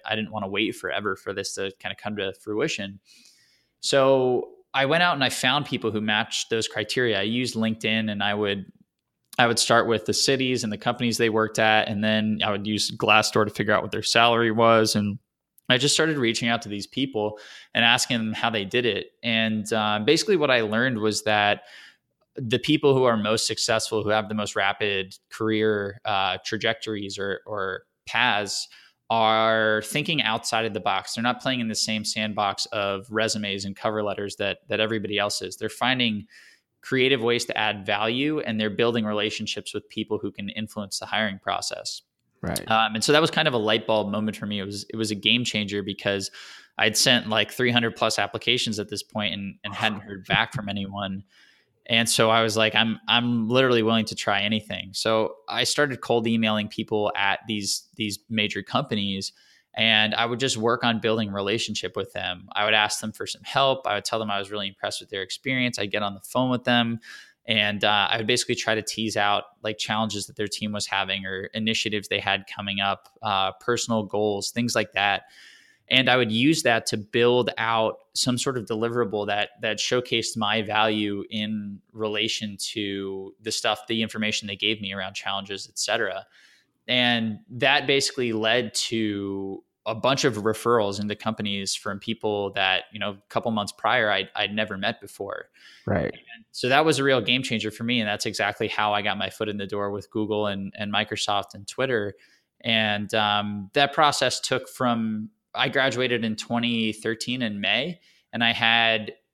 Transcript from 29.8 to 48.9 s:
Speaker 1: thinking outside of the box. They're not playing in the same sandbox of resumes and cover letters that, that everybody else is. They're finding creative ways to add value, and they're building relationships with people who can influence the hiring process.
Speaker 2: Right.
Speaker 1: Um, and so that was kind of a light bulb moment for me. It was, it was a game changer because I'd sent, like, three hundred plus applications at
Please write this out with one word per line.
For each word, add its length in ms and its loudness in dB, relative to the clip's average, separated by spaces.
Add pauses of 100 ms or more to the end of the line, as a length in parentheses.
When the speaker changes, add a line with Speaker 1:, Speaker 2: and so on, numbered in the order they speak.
Speaker 1:
thinking 340 -2
outside 460 0
of 80 -4
the 60 -4
box. 340 -2
They're 80 -6
not 180 -2
playing 200 -2
in 80 -4
the 60 -4
same 300 -2
sandbox 640 -2
of 420 -4
resumes 560 -2
and 100 -6
cover 280 -2
letters 340 -4
that, 220 -2 (100)
that 120 0
everybody 380 -2
else 220 0
is. 160 -8
They're 140 -4
finding 560 0 (560)
creative 400 4
ways 240 2
to 100 -6
add 300 -2
value, 540 0
and 200 -2
they're 80 2
building 380 2
relationships 680 -4
with 160 -8
people 300 -4
who 120 -6
can 200 -10
influence 480 -8
the 80 -12
hiring 320 -2
process. 640 -6 (400)
Speaker 2:
Right. 280 -4
Speaker 1:
Um, 260 2
and 60 -4
so 100 4
that 100 6
was 80 2
kind 180 0
of 60 0
a 40 2
light 280 0
bulb 260 2
moment 240 -2
for 80 -10
me. 140 -4
It 80 -6
was, 240 -8
it 60 -8
was 140 0
a 40 -2
game 280 2
changer 400 -2
because 480 -2 (460)
I'd 180 2
sent, 360 4
like, 200 0
three 200 0
hundred 260 0
plus 220 0
applications 600 0
at 120 -6